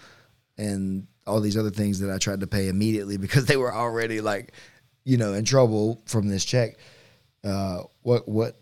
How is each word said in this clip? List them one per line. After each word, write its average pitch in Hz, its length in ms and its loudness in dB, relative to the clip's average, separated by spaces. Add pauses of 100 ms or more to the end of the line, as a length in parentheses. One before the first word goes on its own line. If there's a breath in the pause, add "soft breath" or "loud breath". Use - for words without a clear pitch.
(580 soft breath)
and 98 480 -4 (200)
all 104 140 2
these 104 160 0
other 107 140 0
things 101 300 0
that 98 100 -2
I 95 80 -4
tried 98 220 -2
to 98 60 -4
pay 98 220 0
immediately 101 480 0
<laughs> - 20 -6
because 107 280 0
they 147 100 4
were 123 180 0
already, 113 460 -2
like, 104 320 -4 (520 soft breath)
you 131 120 4
know, 107 160 2
in 104 120 -2
trouble 113 600 4
from 104 220 0
this 98 160 0
check. 123 320 0 (640 soft breath)
Uh, 98 400 -4 (200)
what, 120 260 2
what, 110 320 -2